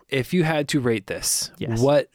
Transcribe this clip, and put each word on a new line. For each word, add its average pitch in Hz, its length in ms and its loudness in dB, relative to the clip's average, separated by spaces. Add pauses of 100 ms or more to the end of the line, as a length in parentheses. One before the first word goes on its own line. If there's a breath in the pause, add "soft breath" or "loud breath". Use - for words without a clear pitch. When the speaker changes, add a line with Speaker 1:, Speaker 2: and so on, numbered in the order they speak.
Speaker 1:
if 135 260 -2
you 180 80 4
had 151 280 0
to 147 100 0
rate 117 260 0
this, - 520 -4
Speaker 2:
Yes. 110 220 -4
Speaker 1:
what 139 340 4